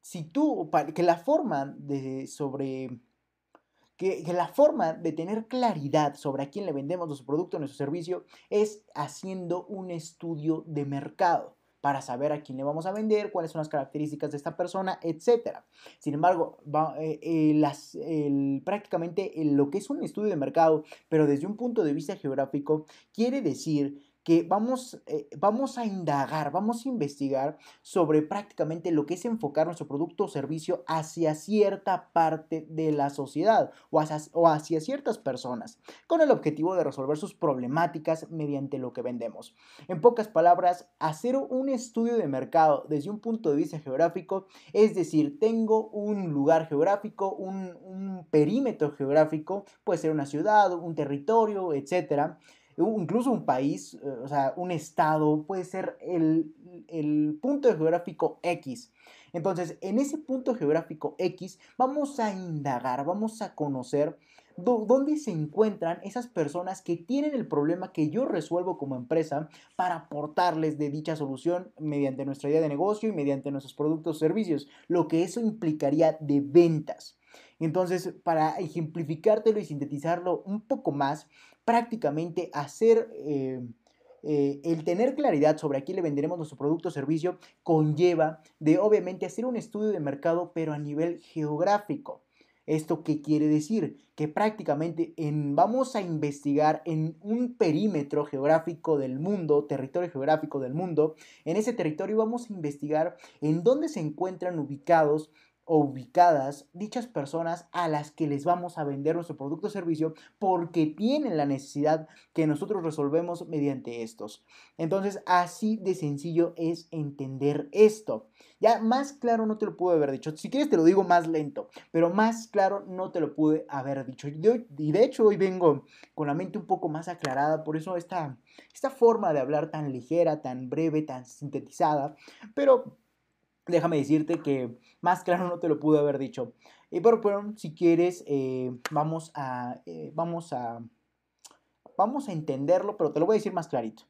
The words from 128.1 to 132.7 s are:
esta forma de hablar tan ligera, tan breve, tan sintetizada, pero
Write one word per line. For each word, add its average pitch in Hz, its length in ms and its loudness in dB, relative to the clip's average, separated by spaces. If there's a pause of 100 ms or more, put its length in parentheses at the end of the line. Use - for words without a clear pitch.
esta - 160 -6
forma 226 460 4
de 143 60 2
hablar 143 300 0
tan 151 220 -6
ligera, 156 480 0
tan 127 300 -8
breve, 156 320 0
tan 131 240 -10
sintetizada, 143 920 -2 (380)
pero 269 420 2 (720)